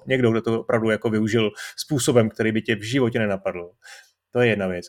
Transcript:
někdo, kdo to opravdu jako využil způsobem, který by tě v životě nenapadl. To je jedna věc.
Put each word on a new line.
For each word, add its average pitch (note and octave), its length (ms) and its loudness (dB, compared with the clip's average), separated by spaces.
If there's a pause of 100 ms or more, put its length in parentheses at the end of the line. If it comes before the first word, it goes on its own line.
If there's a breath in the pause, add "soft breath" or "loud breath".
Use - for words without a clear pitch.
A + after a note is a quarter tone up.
někdo, B2+ 240 2
kdo A2 100 2
to A2+ 200 -2
opravdu A2+ 280 0
jako A2 200 0
využil G#2+ 420 0 (260 loud breath)
způsobem, A#2+ 520 2
který A2 220 -2
by G#2+ 100 -2
tě A2+ 140 -2
v A2 80 -12
životě A#2+ 360 0
nenapadl. F#2+ 520 -4 (600 loud breath)
To B2 100 0
je B2 80 6
jedna G2+ 180 0
věc. F2+ 220 -4